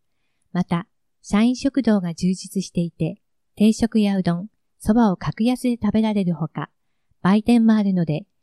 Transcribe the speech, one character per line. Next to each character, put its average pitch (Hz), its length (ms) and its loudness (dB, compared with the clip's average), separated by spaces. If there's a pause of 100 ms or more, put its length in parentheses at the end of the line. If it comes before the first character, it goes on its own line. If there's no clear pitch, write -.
(520)
ま 180 140 -2
た、 170 220 -6 (340)
社 202 200 0
員 247 140 2
食 277 260 -2
堂 214 180 2
が 170 140 -6
充 185 200 -2
実 190 280 -8
し - 80 -8
て 175 120 -4
い 170 100 -4
て、 - 300 -6 (340)
定 214 180 4
食 226 260 -2
や 202 180 0
う 185 60 -2
ど 170 120 -2
ん、 185 140 -10 (280)
そ - 160 0
ば 220 180 4
を 170 60 -2
格 - 260 -6
安 247 200 -2
で 240 180 -2
食 208 120 -2
べ 220 80 2
ら 214 120 0
れ 202 120 -2
る 170 100 -2
ほ 156 120 -6
か、 143 220 -8 (540)
売 202 180 4
店 233 240 4
も 220 80 6
あ 214 80 2
る 196 140 0
の 170 100 0
で、 151 220 -4 (160)